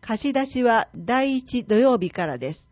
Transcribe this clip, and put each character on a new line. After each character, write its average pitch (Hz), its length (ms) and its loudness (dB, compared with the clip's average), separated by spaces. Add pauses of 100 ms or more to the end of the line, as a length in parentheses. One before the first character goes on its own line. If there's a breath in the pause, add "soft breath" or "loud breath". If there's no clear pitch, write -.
貸 226 300 -4
し - 20 -4
出 269 140 0
し 262 180 -4
は 226 320 4
第 262 400 0
一 254 260 -4
土 208 140 0
曜 247 200 4
日 180 140 -2
か 175 160 -4
ら 135 120 -6
で 131 160 -8
す。 - 180 -20